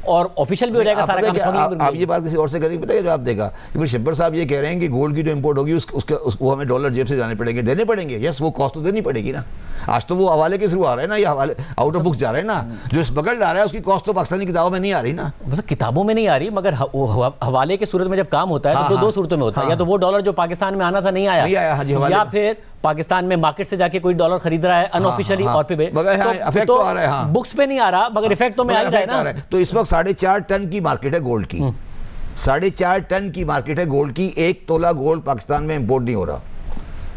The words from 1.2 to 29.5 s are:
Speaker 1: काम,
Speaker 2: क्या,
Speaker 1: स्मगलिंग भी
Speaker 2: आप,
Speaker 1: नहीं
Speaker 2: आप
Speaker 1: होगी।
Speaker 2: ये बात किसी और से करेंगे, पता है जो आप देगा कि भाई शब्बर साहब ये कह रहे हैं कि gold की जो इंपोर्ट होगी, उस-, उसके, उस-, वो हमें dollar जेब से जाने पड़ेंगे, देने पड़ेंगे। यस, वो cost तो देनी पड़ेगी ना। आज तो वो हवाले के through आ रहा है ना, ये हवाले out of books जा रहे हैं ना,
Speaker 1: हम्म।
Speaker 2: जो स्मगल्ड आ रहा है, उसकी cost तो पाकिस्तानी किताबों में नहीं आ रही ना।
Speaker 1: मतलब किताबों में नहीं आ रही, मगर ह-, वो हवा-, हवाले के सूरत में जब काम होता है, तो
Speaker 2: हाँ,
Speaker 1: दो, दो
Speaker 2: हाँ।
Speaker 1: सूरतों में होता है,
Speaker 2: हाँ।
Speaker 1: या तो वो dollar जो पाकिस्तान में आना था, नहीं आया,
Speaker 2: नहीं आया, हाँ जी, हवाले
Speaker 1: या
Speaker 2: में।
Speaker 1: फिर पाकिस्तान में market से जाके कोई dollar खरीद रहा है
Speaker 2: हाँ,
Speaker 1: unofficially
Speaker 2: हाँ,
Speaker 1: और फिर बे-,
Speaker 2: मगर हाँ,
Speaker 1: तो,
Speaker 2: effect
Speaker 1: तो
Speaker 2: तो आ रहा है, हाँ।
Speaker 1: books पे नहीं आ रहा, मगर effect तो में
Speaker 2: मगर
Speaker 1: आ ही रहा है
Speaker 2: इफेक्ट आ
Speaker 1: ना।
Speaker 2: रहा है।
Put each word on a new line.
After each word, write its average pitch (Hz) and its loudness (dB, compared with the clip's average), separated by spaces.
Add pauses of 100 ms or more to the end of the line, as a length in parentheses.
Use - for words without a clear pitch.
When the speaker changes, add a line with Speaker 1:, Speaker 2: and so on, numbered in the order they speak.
Speaker 1:
काम, 180 2
Speaker 2:
क्या, 170 0
Speaker 1:
स्मगलिंग 185 2
भी 156 4
Speaker 2:
आप, 180 -2
Speaker 1:
नहीं 151 2
Speaker 2:
आप - 4
Speaker 1:
होगी। 156 -2
Speaker 2:
ये 175 2
बात 170 0
किसी 160 -2
और 156 2
से 156 -4
करेंगे, 160 -2
पता - 0
है 208 2
जो 175 0
आप 156 2
देगा 110 -2 (260)
कि - -2
भाई 151 0
शब्बर 120 0
साहब 165 0
ये 165 0
कह 139 0
रहे 151 0
हैं 175 -2
कि 170 0
gold 143 0
की 160 0
जो 156 0
इंपोर्ट 143 0
होगी, 147 0
उस-, - -2
उसके, 139 -2
उस-, 113 -2
वो 131 4
हमें 139 -2
dollar 131 2
जेब 123 0
से 139 -2
जाने 113 -2
पड़ेंगे, 117 -2
देने 147 2
पड़ेंगे। 175 -2
यस, 139 -2
वो 156 0
cost 135 -2
तो 160 -10
देनी 196 0
पड़ेगी 127 -2
ना। 143 -6 (440)
आज 117 0
तो 175 -2
वो 190 2
हवाले 165 2
के 208 0
through 180 2
आ 123 2
रहा 123 -2
है 175 -2
ना, 208 -2
ये 208 2
हवाले 143 0
out 139 -2
of 170 0
books 160 0
जा 117 0
रहे 131 0
हैं 208 -4
ना, 214 0
Speaker 1:
हम्म। 117 -4 (200)
Speaker 2:
जो 160 2
स्मगल्ड 214 0
आ 165 2
रहा 226 2
है, 311 6
उसकी 233 -2
cost 190 0
तो 208 -2
पाकिस्तानी 185 -2
किताबों 175 2
में 185 -2
नहीं 196 0
आ 160 0
रही 120 -2
ना। 160 -6 (140)
Speaker 1:
मतलब 143 -2
किताबों 131 0
में 220 2
नहीं 220 2
आ 151 4
रही, 170 -2
मगर 190 0
ह-, 135 -2
वो 135 -2
हवा-, 123 0
हवाले 131 2
के 208 -2
सूरत 185 0
में 190 0
जब 190 0
काम 165 0
होता 143 0
है, 135 4
तो 139 2
Speaker 2:
हाँ, 143 0
Speaker 1:
दो, 196 2
दो 175 2
Speaker 2:
हाँ। 214 4
Speaker 1:
सूरतों 175 0
में 139 2
होता 110 0
है, 135 0
Speaker 2:
हाँ। 151 2
Speaker 1:
या 170 2
तो 175 0
वो 190 2
dollar 190 2
जो 196 0
पाकिस्तान 180 -2
में 190 0
आना 190 0
था, 190 0
नहीं 190 0
आया, 165 4
Speaker 2:
नहीं 190 2
आया, 160 2
हाँ 139 -2
जी, 139 0
हवाले 143 2
Speaker 1:
या 208 4
Speaker 2:
में। - -6
Speaker 1:
फिर 208 0 (280)
पाकिस्तान 160 0
में 185 2
market 160 0
से 202 -6
जाके 175 0
कोई 180 2
dollar 170 2
खरीद 160 0
रहा 180 4
है 175 4
Speaker 2:
हाँ, 180 -2
Speaker 1:
unofficially 196 0
Speaker 2:
हाँ, 120 2
Speaker 1:
और 151 2
फिर 170 -2
बे-, 156 0
Speaker 2:
मगर 190 2
हाँ, 220 2
Speaker 1:
तो, - -2
Speaker 2:
effect 208 2
Speaker 1:
तो 247 4
Speaker 2:
तो 254 4
आ 220 2
रहा - 0
है, 147 2
हाँ। 139 -2
Speaker 1:
books 247 -2
पे 277 2
नहीं 269 -2
आ 214 4
रहा, 185 2
मगर 214 0
effect 214 0
तो 247 2
में 240 0
Speaker 2:
मगर 214 4
Speaker 1:
आ - 0
ही - -2
रहा 214 4
है 190 2
Speaker 2:
इफेक्ट 240 0
आ - -2
Speaker 1:
ना। 143 -2
Speaker 2:
रहा - -8
है। 139 -10